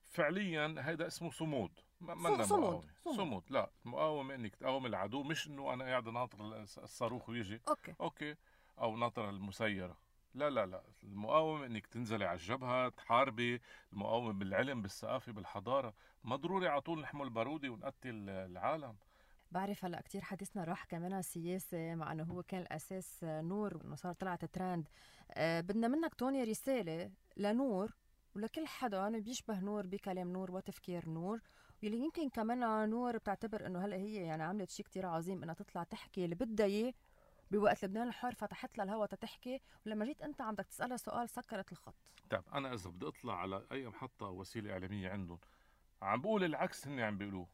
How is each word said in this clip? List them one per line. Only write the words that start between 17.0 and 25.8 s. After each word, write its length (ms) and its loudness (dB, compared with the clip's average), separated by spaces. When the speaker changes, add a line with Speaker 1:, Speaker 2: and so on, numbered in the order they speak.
Speaker 1:
نحمل 280 -6
بارودة 400 0
ونقتل 600 -6
العالم. 680 -2
Speaker 2:
بعرف 340 -2
هلأ 160 -4
كتير 200 -8
حديثنا 420 -6
راح 220 -4
كمان 280 -4
على 60 0
السياسة، 760 -2
مع 160 -2
إنه 120 -2
هو 200 -4
كان 180 -4
الأساس 640 -8
نور، 640 0
إنه 100 -8
صار 180 -4
طلعت 320 -2
ترند. 420 0
آه، 300 4
بدنا 260 4